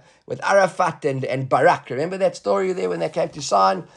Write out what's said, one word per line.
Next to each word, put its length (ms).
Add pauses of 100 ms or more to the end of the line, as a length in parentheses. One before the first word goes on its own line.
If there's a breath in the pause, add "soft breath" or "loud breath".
(260 soft breath)
with 160
Arafat 640
and, 220
and 240
Barak. 400
Remember 280
that 200
story 340
there 160
when 140
they 80
came 180
to 140
sign? 420 (140 soft breath)